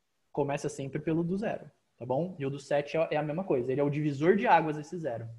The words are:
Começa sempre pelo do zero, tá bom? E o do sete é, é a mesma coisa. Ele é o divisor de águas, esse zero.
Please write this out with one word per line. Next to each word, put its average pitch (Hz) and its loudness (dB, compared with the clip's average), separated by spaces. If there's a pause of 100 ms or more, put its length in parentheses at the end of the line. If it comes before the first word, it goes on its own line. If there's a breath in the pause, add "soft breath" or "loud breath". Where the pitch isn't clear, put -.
(320)
Começa 143 -2
sempre 139 -6
pelo 160 0
do 170 -2
zero, 196 -6 (280)
tá 120 -10
bom? 160 0
E 135 -2
o 135 0
do 139 -6
sete 147 -2
é, 160 2
é 151 2
a 151 2
mesma 151 -2
coisa. 131 2
Ele 131 0
é 143 4
o 143 2
divisor 151 2
de 226 0
águas, 156 6
esse 151 -8
zero. 117 -6 (100)